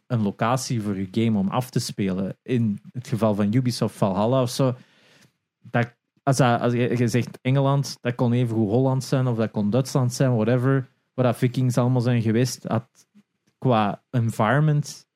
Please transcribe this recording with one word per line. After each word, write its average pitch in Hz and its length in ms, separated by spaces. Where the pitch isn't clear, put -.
een 120 160
locatie 113 600
voor 101 160
je 95 120
game 113 280
om 98 100
af 120 220
te - 80
spelen. 95 640
In 113 380
het - 160
geval 107 260
van 101 200
Ubisoft 123 420
Valhalla 110 460
of 123 80
zo. 127 240
Dat, 120 160
als 135 140
dat, 120 240
als 123 120
je, 120 260
je 120 100
zegt 117 340
Engeland, 139 580
dat 120 140
kon 120 180
evengoed 113 380
Holland 131 340
zijn 131 220
of 120 100
dat 110 140
kon 104 200
Duitsland 123 440
zijn, 131 220
whatever. 127 500
Waar 127 120
dat 117 100
Vikings 127 420
allemaal 127 220
zijn 120 220
geweest, 113 460
had - 180
qua 110 520
environment 131 1040